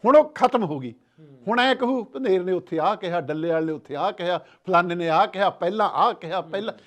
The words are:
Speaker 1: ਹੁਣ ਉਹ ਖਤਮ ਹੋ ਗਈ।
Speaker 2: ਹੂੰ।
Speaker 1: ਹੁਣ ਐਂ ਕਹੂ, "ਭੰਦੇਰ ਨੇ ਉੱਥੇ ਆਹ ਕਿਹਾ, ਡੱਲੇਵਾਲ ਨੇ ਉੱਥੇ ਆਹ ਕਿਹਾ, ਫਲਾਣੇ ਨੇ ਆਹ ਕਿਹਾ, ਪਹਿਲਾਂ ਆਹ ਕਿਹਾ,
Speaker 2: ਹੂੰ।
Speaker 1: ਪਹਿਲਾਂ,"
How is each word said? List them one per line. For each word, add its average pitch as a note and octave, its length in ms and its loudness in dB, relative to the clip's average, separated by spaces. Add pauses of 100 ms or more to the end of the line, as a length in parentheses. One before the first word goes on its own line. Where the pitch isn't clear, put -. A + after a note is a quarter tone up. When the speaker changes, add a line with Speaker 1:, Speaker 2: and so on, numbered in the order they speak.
Speaker 1:
ਹੁਣ C4 120 6
ਉਹ D4+ 80 8
ਖਤਮ B3 400 0
ਹੋ D3+ 140 -4
ਗਈ। B2 160 -10 (260)
Speaker 2:
ਹੂੰ। D#3 60 -20 (220)
Speaker 1:
ਹੁਣ A#3 120 2
ਐਂ B3+ 140 4
ਕਹੂ, B3+ 300 -2
"ਭੰਦੇਰ F#3+ 400 0
ਨੇ F#3 80 -2
ਉੱਥੇ F3 260 -4
ਆਹ F#3+ 180 0
ਕਿਹਾ, F3 240 -4
ਡੱਲੇਵਾਲ D#3+ 460 -2
ਨੇ D#3+ 60 -4
ਉੱਥੇ C#3+ 240 -12
ਆਹ F3+ 160 -2
ਕਿਹਾ, F3 260 -4
ਫਲਾਣੇ F3 560 0
ਨੇ E3+ 140 -4
ਆਹ E3 180 4
ਕਿਹਾ, F#3 240 0
ਪਹਿਲਾਂ F#3+ 380 -2
ਆਹ G3 260 0
ਕਿਹਾ, E3+ 260 -8
Speaker 2:
ਹੂੰ। D#3+ 100 -10
Speaker 1:
ਪਹਿਲਾਂ," G3+ 240 -8 (120)